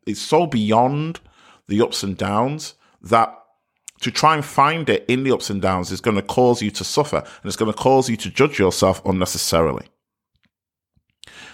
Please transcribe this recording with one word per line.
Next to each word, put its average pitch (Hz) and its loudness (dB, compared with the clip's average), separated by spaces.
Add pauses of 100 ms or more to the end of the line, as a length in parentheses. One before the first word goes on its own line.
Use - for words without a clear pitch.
is 107 -6
so 165 2
beyond 131 0 (480)
the 104 0
ups - -2
and 98 -6
downs 120 -4 (260)
that 113 0 (640)
to 123 -4
try 156 4
and 143 -4
find 151 0
it - 0
in 127 0
the 135 0
ups - -2
and 98 -4
downs 92 -2
is 92 -8
gonna 104 0
cause 120 2
you 104 -2
to - -8
suffer, 147 -2
and - -10
it's 101 -6
gonna 107 -2
cause 131 2
you 113 0
to 98 -8
judge 143 0
yourself 95 2
unnecessarily. 90 -2 (1700)